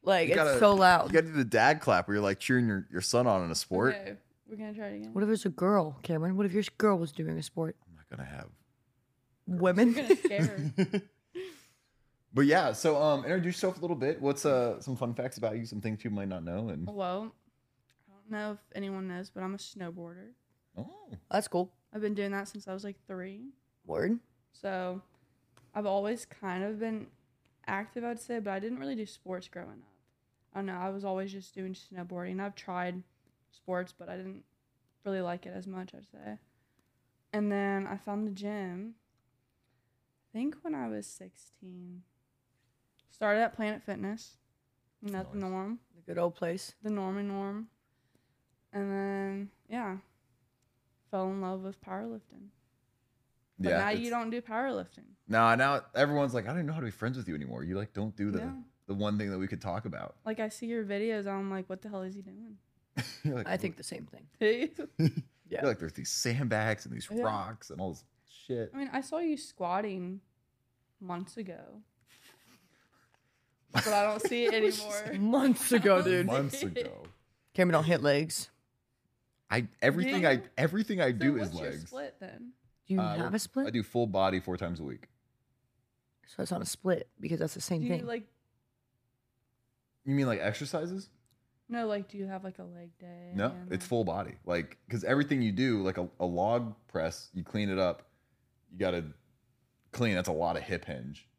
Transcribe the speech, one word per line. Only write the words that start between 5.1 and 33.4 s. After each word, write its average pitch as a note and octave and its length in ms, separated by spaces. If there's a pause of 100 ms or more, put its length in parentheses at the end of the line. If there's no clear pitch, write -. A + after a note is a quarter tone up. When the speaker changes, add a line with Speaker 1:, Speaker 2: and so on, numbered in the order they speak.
Speaker 1:
What G3+ 100
if G#3+ 60
it's A3 160
a G3 40
girl, E3+ 520
Cameron? E3+ 360
What G3+ 100
if F3 60
your G#3 100 (160)
girl G#3 180
was E3 140
doing D#3+ 260
a D#3 60
sport? D#3+ 320 (120)
Speaker 2:
I'm E2+ 80
not D2+ 140
gonna C2 200
have C#2 180 (1000)
Speaker 1:
Women? F3+ 480
Speaker 3:
You're C4+ 100
gonna C#4 120
scare G3+ 300 (320)
her. F#3+ 300
Speaker 2:
<laughs> - 40 (1200)
But C3+ 140
yeah, D3 280
so, D3 280
um, D3 240
introduce F3+ 300
yourself F#3 240
a - 20
little E3+ 140
bit. B2+ 260
What's, C#3 240
uh, B2 360
some C3 140
fun A#2+ 200
facts B2 240
about A2 180
you, A#2 80
some G#2+ 160
things A2 180
people G#2+ 160
might G2 120
not F2+ 160
know? F#2+ 260
And D#2+ 180
Speaker 3:
Well, G3+ 460 (720)
I G3 60
don't G#3 180
know G#3+ 200
if G3+ 80 (160)
anyone G3 320
knows, F#3 240
but F#3+ 100
I'm F#3+ 140
a - 20
snowboarder. F3 680 (500)
Speaker 2:
Oh. D3+ 100 (440)
Speaker 1:
That's G#3 160
cool. F3+ 260 (180)
Speaker 3:
I've G#3+ 100
been G#3 120
doing G3+ 200
that G3 140
since G3+ 200
I F#3+ 60
was, G3 100
like, G3+ 140 (100)
three. G3 400 (360)
Speaker 1:
Word. A3+ 360 (340)
Speaker 3:
So F#3 480 (720)
I've G#3 140
always G3+ 400
kind F#3 360
of G#3+ 160
been A3 280 (580)
active, A3 380
I'd A#3 160
say, A#3+ 180
but G3+ 140
I F#3+ 80
didn't A#3 180
really C4+ 180
do G#3+ 120
sports F#3 400
growing - 220
up. G#2 240 (600)
I G3 60
don't G3 80
know. F#3 100
I F#3 140
was G3 120
always F#3+ 280
just G3 240
doing F#3+ 180
snowboarding. F3+ 680
I've G3+ 160
tried F3+ 460 (480)